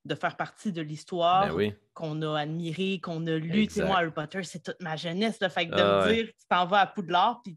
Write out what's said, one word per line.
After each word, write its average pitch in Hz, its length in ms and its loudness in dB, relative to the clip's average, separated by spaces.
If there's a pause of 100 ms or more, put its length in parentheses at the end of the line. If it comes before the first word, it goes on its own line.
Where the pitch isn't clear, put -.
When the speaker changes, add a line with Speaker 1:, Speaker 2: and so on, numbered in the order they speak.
Speaker 1:
de 143 100 -4
faire 170 220 -4
partie - 340 -6
de 165 120 -4
l'histoire 170 680 2
Speaker 2:
Ben 160 60 -4
oui. 208 180 0 (220)
Speaker 1:
qu'on 156 260 -6
a 151 200 -2
admirée, 165 640 -4
qu'on 165 240 -6
a 160 120 0
lue. 170 300 2
Tu - 60 -12
sais, 202 60 -2
moi, 185 220 2
Speaker 2:
Exact. - 0 -
Speaker 1:
Harry 165 100 -2
Potter, 160 300 -6
c'est 170 200 -12
toute - 200 -10
ma 160 140 -6
jeunesse, 185 440 -2
là. 185 80 2
Fait 170 180 -2
que - 80 -6
de - 60 4
Speaker 2:
Ah 196 220 4
Speaker 1:
me 190 80 4
Speaker 2:
ouais. 220 40 4
Speaker 1:
dire, 226 120 0
tu - 200 -20
t'en 180 200 4
vas 196 140 4
à 185 60 6
Poudlard, 190 560 2
puis 170 140 -16